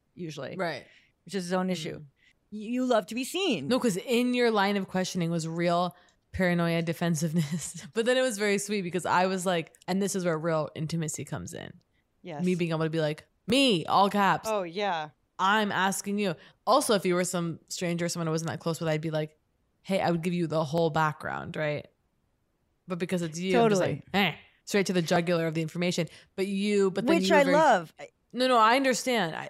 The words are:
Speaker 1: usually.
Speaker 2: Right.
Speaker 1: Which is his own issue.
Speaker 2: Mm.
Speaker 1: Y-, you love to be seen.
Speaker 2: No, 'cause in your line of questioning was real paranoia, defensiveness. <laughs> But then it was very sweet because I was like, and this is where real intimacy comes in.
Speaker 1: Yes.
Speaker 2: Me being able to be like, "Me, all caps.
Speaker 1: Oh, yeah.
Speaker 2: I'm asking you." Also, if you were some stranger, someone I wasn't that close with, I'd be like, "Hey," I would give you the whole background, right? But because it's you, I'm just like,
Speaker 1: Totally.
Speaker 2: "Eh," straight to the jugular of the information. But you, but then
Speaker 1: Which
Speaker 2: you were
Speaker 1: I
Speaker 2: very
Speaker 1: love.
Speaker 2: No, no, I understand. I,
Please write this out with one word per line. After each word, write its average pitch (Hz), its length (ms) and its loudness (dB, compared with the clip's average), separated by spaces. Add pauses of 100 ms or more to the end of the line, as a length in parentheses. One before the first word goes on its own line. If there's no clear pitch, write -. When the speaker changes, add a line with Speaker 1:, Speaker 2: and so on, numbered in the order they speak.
(140)
Speaker 1:
usually. 147 420 -10
Speaker 2:
Right. 165 280 -6 (400)
Speaker 1:
Which 175 100 -14
is 185 100 -4
his 175 80 -4
own 185 160 0
issue. 160 300 -4
Speaker 2:
Mm. 151 60 -18 (480)
Speaker 1:
Y-, 214 60 -12
you 240 280 -4
love 226 200 2
to 220 80 -10
be 247 100 -4
seen. 285 440 -2
Speaker 2:
No, 247 120 2
'cause 208 160 2
in 247 380 0
your 240 160 2
line 202 260 2
of 190 100 -2
questioning 180 440 -2
was 165 180 -2
real 170 480 0 (360)
paranoia, 170 480 2
defensiveness. 165 1080 -2
<laughs> - 40 -20
But 226 140 -2
then 254 100 2
it 262 60 2
was 233 160 0
very 202 200 2
sweet 196 240 -2
because 170 220 -4
I 180 220 4
was 185 180 -2
like, 175 300 -2 (140)
and 185 120 0
this 202 140 -2
is 180 100 -2
where 160 140 0
real 160 380 -2
intimacy 156 480 -4
comes 101 300 -10
in. 50 180 -12 (500)
Speaker 1:
Yes. 170 220 -6
Speaker 2:
Me 180 100 2
being 170 160 -2
able 160 140 0
to 160 60 -2
be 160 100 -2
like, 151 260 -4 (200)
"Me, 240 400 4
all 196 240 4
caps. 202 400 2
Speaker 1:
Oh, 208 120 -2
yeah. 170 480 -4 (280)
Speaker 2:
I'm 202 340 2
asking 190 460 -2
you." 196 160 -2 (320)
Also, 247 280 4
if 190 120 0
you 180 80 2
were 180 100 0
some 170 340 -4 (100)
stranger, 170 400 -4
someone 170 200 -4
I - 20 -2
wasn't 160 200 -2
that 165 100 -8
close 165 200 -4
with, 165 80 -2
I'd 156 120 0
be 160 100 -4
like, 151 260 -4 (460)
"Hey," 190 180 -2
I 165 100 0
would 170 120 0
give 175 120 -2
you 175 140 0
the 156 160 0
whole 165 260 0
background, 151 680 -2
right? 151 300 -4 (1000)
But 180 120 -8
because 175 240 -4
it's 160 160 -6
you, 185 220 2
I'm 226 100 6
just 190 100 4
like, 143 320 -2
Speaker 1:
Totally. 196 140 2
Speaker 2:
"Eh," 147 80 -2 (300)
straight 196 220 0
to 196 60 -4
the 180 80 2
jugular 170 460 0
of 156 80 -4
the 165 80 -2
information. 170 460 -2 (280)
But 196 120 -2
you, 196 420 2
but 196 160 -4
then 330 100 4
Speaker 1:
Which 190 120 2
Speaker 2:
you 330 60 6
were 294 60 8
Speaker 1:
I 277 40 4
Speaker 2:
very 277 120 4
Speaker 1:
love. 226 380 4 (380)
Speaker 2:
No, 247 140 0
no, 254 120 4
I 220 180 6
understand. 240 580 0
I, 139 160 -8